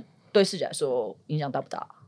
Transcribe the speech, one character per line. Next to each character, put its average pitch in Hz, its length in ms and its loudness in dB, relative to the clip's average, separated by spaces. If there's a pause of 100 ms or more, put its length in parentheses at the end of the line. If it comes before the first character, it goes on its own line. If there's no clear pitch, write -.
(320)
对 202 120 8
四 185 140 -2
节 147 80 -2
来 - 80 -4
说 123 420 -2 (120)
影 151 100 -2
响 143 140 -4
大 139 100 -2
不 - 80 -10
大？ - 180 -8 (200)